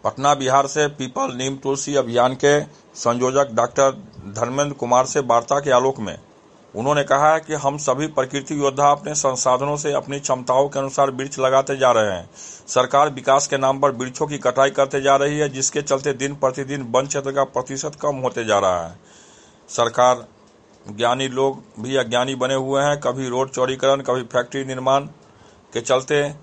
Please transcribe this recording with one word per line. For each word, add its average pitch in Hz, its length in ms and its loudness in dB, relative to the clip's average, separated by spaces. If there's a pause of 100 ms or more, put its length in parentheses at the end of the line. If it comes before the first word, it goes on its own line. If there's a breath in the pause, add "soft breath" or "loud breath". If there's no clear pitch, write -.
पटना, 135 320 0
बिहार 135 320 2
से 151 200 0
पीपल 143 480 -6
नीम 135 220 -6
तुलसी 139 380 -4
अभियान 120 380 2
के 143 280 4 (340 loud breath)
संयोजक 127 560 0
डॉक्टर 120 400 2 (440)
धर्मेंद्र 135 380 -2
कुमार 123 320 2
से 147 140 -2
वार्ता 120 400 2
के 143 120 -2
आलोक 127 280 2
में 101 200 -8 (560)
उन्होंने 139 280 0
कहा 147 300 4
है 160 60 2
कि 156 140 -8
हम 139 240 -2
सभी 143 300 -2
प्रकृति 139 520 -4
योद्धा 143 320 4
अपने 143 240 -2
संसाधनों 135 640 0
से 147 160 -4
अपनी 139 260 -4
क्षमताओं 131 500 0
के 139 100 -6
अनुसार 139 320 0
वृक्ष 131 280 -8
लगाते 135 380 2
जा 127 140 4
रहे 107 220 4
हैं। 85 160 -10 (380 loud breath)
सरकार 139 420 4
विकास 135 380 2
के 139 100 -2
नाम 135 220 0
पर 139 120 2
वृक्षों 127 360 -6
की 143 100 -8
कटाई 131 320 2
करते 135 320 0
जा 139 140 4
रही 147 240 0
है, 147 100 0
जिसके 135 320 -4
चलते 139 320 -2
दिन 139 220 -4
प्रतिदिन 135 460 -2
वन 127 260 0
क्षेत्र 139 240 -4
का 139 120 0
प्रतिशत 135 580 -6
कम 147 140 -2
होते 123 300 -4
जा 104 140 4
रहा 90 280 0
है। 85 120 -18 (680 soft breath)
सरकार, 120 580 2 (640)
ज्ञानी 120 360 0
लोग 135 360 -2 (160)
भी 127 160 -6
अज्ञानी 123 400 0
बने 127 180 -2
हुए 135 280 0
हैं। 147 180 0
कभी 131 300 -4
रोड 131 200 -2
चौड़ीकरण, 131 520 0
कभी 127 200 -2
फैक्ट्री 127 440 -4
निर्माण 131 400 0 (680 soft breath)
के 113 80 -4
चलते 143 600 0